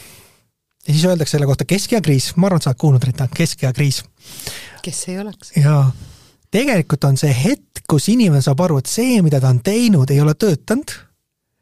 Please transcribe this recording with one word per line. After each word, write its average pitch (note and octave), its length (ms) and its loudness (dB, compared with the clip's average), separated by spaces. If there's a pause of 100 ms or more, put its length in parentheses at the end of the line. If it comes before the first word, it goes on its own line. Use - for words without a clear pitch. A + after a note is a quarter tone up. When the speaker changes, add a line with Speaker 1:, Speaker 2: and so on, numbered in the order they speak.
(880)
Speaker 1:
Ja D3 60 0
siis D#3 100 2
öeldakse F3 320 0
selle C#3+ 140 0
kohta C3+ 180 -2
keskeakriis. F3 640 0 (100)
Ma F#3+ 80 2
arvan, F3 140 0
et - 20 -6
sa C#3 80 0
oled - 80 -10
kuulnud, C3 240 4
Rita, B2+ 240 -2
keskeakriis. C#3+ 720 -2 (800)
Speaker 2:
Kes - 200 -10 (100)
ei F#3 80 -8
oleks? G3+ 400 -14
Speaker 1:
Jaa. C#3+ 300 4 (600)
Tegelikult F#3 540 0
on C3+ 160 2
see D3+ 160 2
hetk, F#3 520 -4
kus D3 200 0
inimene G3 340 4
saab C#3 220 0
aru, D#3+ 160 0
et - 80 -6
see, A#3+ 340 0
mida D3+ 220 2
ta C3 80 4
on B2 100 2
teinud, G3+ 480 2
ei C#3+ 140 2
ole D3+ 100 4
töötanud A3 600 -2 (640)